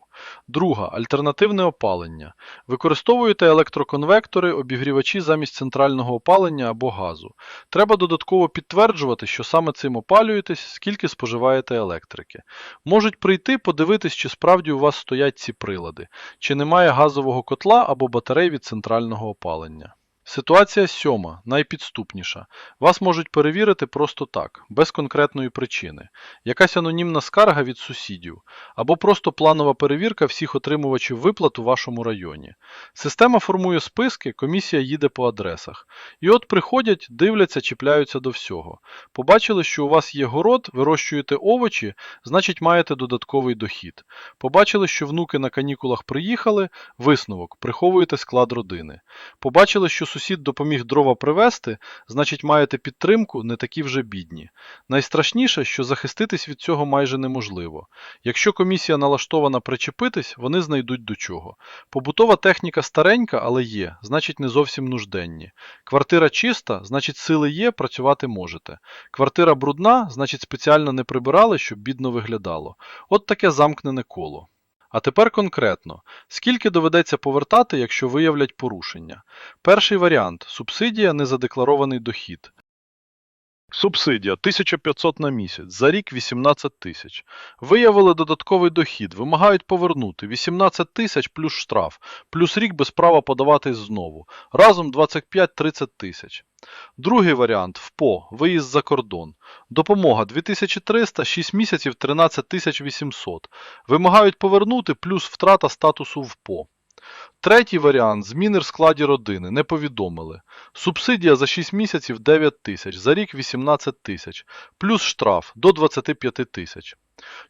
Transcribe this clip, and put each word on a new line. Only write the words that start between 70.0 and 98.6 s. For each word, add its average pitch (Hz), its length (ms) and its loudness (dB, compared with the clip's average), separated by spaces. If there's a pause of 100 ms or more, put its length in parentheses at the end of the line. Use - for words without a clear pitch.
значить 131 320 -8
спеціально 147 520 2
не 131 100 -4
прибирали, 165 540 2
щоб 107 220 -10
бідно 127 320 -6
виглядало. 101 640 -8 (340)
От 202 160 2
таке 196 260 2
замкнене 143 520 0
коло. 80 440 -14 (420)
А 113 100 -2
тепер 214 320 4
конкретно. 123 720 -4 (260)
Скільки - 420 -2
доведеться 165 480 2
повертати, 143 600 2
якщо 123 300 -4
виявлять 147 500 0
порушення? 87 640 -12 (380)
Перший 202 360 4
варіант. 127 500 2
Субсидія, 208 640 -2
незадекларований 135 880 0
дохід. - 520 -12 (1200)
Субсидія 107 640 0
тисяча - 420 -2
п'ятсот 156 420 -4
на 147 100 -4
місяць, 90 440 -10
за 123 180 4
рік 196 220 -4
вісімнадцять 131 680 -2
тисяч. - 460 -16 (360)
Виявили 202 520 6
додатковий 160 560 0
дохід, 156 440 -2
вимагають 165 540 2
повернути 143 600 -4
вісімнадцять 175 640 -2
тисяч 208 340 -2
плюс 156 260 -8
штраф, - 440 -4 (320)
плюс 165 280 0
рік 208 160 0
без 143 180 -2
права 170 300 6
подаватись 135 560 2
знову. 95 500 -12 (240)
Разом 175 400 6
двадцять 151 380 0
п'ять-тридцять 160 680 -2
тисяч. - 480 -16 (520)
Другий 180 360 2
варіант — 110 480 0
впо, 107 500 -2
виїзд 147 380 0